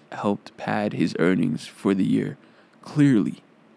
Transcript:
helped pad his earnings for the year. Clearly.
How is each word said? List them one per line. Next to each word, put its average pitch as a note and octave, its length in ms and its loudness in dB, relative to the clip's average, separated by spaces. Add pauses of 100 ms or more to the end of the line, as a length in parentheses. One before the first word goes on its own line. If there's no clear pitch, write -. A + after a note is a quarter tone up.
(120)
helped - 460 -6
pad G#2+ 360 -4
his - 260 -2
earnings - 480 0
for - 260 -2
the G2 120 0
year. G#2+ 300 0 (460)
Clearly. C3 600 2 (340)